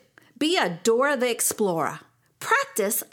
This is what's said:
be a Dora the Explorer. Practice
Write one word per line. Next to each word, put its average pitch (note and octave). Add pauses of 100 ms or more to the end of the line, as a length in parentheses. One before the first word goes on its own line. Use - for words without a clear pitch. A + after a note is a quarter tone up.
(380)
be D#4+
a F3+
Dora B3+
the A#3+
Explorer. F3+ (400)
Practice A4+